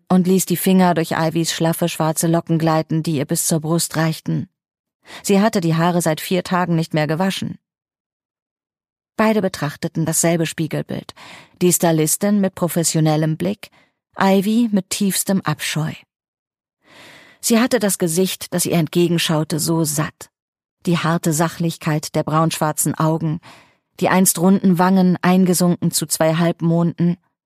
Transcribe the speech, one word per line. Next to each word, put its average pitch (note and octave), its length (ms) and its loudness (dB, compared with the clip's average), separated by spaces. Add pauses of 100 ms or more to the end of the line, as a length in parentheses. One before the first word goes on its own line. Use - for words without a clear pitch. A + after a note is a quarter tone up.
und F3+ 180 4
ließ F#3 200 2
die F3 120 -2
Finger F#3 360 4
durch D#3+ 180 -2
Ivys D#3+ 400 -2
schlaffe E3 360 -2
schwarze D#3+ 380 -2
Locken E3 320 0
gleiten, D#3+ 440 0
die D#3 140 -4
ihr C3+ 80 -2
bis - 220 -4
zur E3 140 0
Brust D#3+ 360 -4
reichten. D#3+ 520 -4 (720)
Sie G3 180 2
hatte G#3+ 200 2
die E3 140 0
Haare E3+ 260 2
seit D#3 200 -2
vier F3+ 240 -2
Tagen F3 320 -2
nicht D#3+ 180 -2
mehr D3+ 120 0
gewaschen. F3 520 -4 (1600)
Beide G#3+ 260 2
betrachteten E3 600 -6
dasselbe E3 420 0
Spiegelbild, D3 680 -8 (460)
die F3+ 120 4
Stylistin E3+ 680 2
mit F#3+ 140 -2
professionellem D#3+ 840 0
Blick, F#3 340 -6 (460)
Ivy G3 540 2
mit G3 200 0
tiefstem F#3+ 500 -2
Abscheu. - 520 -4 (1500)
Sie A#3 180 2
hatte B3 220 2
das G3+ 180 0
Gesicht, F3+ 560 -2
das F3 100 -2
ihr - 120 -2
entgegenschaute, E3 840 0
so E3 240 0
satt. D3+ 480 -6 (560)
Die E3+ 120 2
harte E3 340 0
Sachlichkeit D#3+ 840 -4
der D#3 80 0
braunschwarzen D#3 720 0
Augen, D#3+ 460 -2 (600)
die - 80 0
einst F#3 300 2
runden F#3+ 400 4
Wangen F3+ 420 4
eingesunken F3+ 680 2
zu - 160 -4
zwei D#3+ 280 0
Halbmonden, E3+ 840 0 (280)